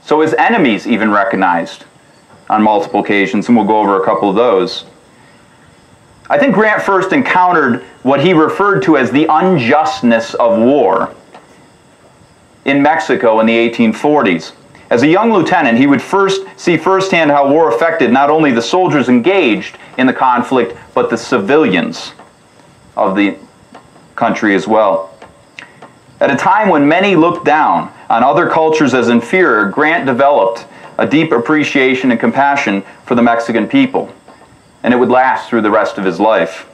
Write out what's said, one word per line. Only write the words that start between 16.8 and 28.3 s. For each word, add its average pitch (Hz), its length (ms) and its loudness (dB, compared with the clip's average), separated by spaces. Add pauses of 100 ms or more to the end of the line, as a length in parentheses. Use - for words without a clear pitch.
how 143 200 2
war 156 180 2
affected 147 420 0
not 139 200 2
only 151 220 2
the 113 100 0
soldiers 147 480 0
engaged 123 680 0 (220)
in 127 80 0
the 123 80 0
conflict, 123 600 -2 (200)
but 123 160 0
the 117 80 -2
civilians 120 920 -2 (840)
of 101 180 -2
the 101 220 -2 (800)
country 107 380 -2
as 90 120 -2
well. 107 480 0 (1080)
At 143 100 0
a 135 60 -2
time 196 340 0
when 143 180 2
many 190 260 0
looked 165 300 0
down 117 480 0 (160)
on 113 160 0
other 165 240 2